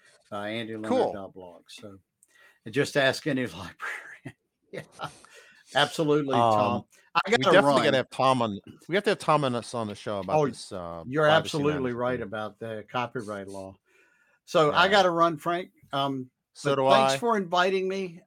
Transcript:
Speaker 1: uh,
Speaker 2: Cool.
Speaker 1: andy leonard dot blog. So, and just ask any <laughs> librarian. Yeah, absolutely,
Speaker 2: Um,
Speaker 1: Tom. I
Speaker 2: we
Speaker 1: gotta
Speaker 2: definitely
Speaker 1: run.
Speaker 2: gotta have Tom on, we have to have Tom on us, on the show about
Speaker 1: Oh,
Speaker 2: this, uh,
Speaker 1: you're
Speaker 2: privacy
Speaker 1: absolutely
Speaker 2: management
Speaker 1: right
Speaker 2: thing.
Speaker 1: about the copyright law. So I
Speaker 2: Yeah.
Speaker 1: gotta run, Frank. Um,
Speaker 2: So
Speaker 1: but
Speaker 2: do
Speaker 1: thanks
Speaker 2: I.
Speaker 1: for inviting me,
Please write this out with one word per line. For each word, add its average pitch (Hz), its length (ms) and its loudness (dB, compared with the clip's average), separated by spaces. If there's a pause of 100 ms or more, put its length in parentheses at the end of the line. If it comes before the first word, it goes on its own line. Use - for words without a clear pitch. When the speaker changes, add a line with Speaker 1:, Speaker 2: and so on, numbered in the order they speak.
(300)
Speaker 1:
uh, 107 60 -10
Speaker 2:
Cool. 101 100 -8
Speaker 1:
andy 110 300 -8
leonard 143 380 -2
dot 95 200 -14
blog. 87 340 -20
So, 98 300 -20 (680)
and 110 80 -14
just 131 240 0
ask 135 300 2
any 131 200 -2
<laughs> - 0 -
librarian. - 920 -14 (340)
Yeah, 143 120 -14 (920)
absolutely, 147 640 2
Speaker 2:
Um, 120 40 4
Speaker 1:
Tom. 110 440 2 (300)
I 170 120 4
Speaker 2:
we 196 120 0
Speaker 1:
gotta 131 60 0 (120)
Speaker 2:
definitely 185 60 8 (100)
Speaker 1:
run. 127 120 4
Speaker 2:
gotta 135 120 4
have 123 140 0
Tom 131 320 4
on, 104 180 -2 (280)
we 156 60 -6
have 202 100 0
to 320 60 0
have 285 80 0
Tom 151 260 2
on 123 120 -2
us, 113 180 -10
on 113 140 -6
the 101 60 -8
show 104 260 -6
about 95 160 -2
Speaker 1:
Oh, 151 100 2
Speaker 2:
this, - 240 -10
uh, 85 360 -12
Speaker 1:
you're 147 180 0
Speaker 2:
privacy 151 120 6 (200)
Speaker 1:
absolutely 147 160 0
Speaker 2:
management 127 240 -4
Speaker 1:
right 123 220 -2
Speaker 2:
thing. 117 100 -8
Speaker 1:
about 107 320 -10
the 110 280 -10
copyright 107 600 -8
law. 98 260 -14 (720)
So 156 260 2
I 156 140 4
Speaker 2:
Yeah. 196 80 2
Speaker 1:
gotta 190 180 6
run, 170 260 2
Frank. 175 360 -6 (200)
Um, 139 380 -4 (240)
Speaker 2:
So - 220 -4
Speaker 1:
but 135 60 0
Speaker 2:
do 131 80 4
Speaker 1:
thanks 135 240 6
Speaker 2:
I. 135 40 -4
Speaker 1:
for 233 180 0
inviting 185 520 0
me, 185 380 -8